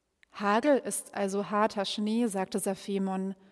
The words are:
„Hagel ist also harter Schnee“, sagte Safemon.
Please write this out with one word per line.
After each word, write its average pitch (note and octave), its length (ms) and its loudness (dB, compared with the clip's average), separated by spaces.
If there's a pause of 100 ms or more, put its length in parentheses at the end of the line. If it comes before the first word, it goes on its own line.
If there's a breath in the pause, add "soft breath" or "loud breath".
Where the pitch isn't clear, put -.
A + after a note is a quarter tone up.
(340)
„Hagel A#3 440 4
ist - 380 -4
also G3 340 -2
harter G#3 360 2
Schnee“, A3 420 0
sagte F#3+ 320 -2
Safemon. F#3+ 760 -2 (160 soft breath)